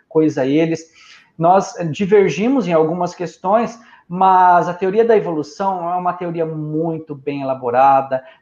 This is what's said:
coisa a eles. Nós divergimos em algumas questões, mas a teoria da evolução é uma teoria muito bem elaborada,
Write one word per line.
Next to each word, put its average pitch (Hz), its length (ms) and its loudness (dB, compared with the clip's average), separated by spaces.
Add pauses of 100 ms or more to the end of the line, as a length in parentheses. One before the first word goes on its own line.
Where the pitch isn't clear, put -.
coisa 151 340 0
a 131 40 -2
eles. 160 460 -2 (440)
Nós 180 380 2 (160)
divergimos 196 760 0
em 180 40 -2
algumas 165 400 0
questões, 202 640 -4 (320)
mas 180 600 4
a 175 60 -4
teoria 196 300 0
da 226 120 4
evolução 175 760 -4
é 180 60 -2
uma 180 160 -2
teoria 170 340 -6
muito 156 680 -6
bem 139 300 -8
elaborada, 131 800 0 (200)